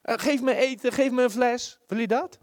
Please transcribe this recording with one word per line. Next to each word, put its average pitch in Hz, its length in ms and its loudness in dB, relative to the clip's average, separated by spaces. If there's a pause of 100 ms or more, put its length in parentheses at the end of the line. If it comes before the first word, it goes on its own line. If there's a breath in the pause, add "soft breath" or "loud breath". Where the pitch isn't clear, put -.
Eh, - 140 -2
geef 262 260 0
me 262 120 2
eten, 254 380 -2
geef 269 180 2
me 247 120 0
een 247 80 4
fles. 240 560 -2
Wil 196 120 -4
je 226 80 0
dat? 247 360 -2